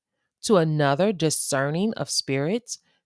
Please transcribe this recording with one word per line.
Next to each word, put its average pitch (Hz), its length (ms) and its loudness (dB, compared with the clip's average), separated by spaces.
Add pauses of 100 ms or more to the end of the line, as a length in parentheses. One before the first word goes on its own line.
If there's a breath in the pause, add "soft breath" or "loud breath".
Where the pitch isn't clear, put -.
(420)
to 214 160 4
another, 156 560 2
discerning 156 800 -2
of - 160 -6
spirits, 147 720 -4 (260)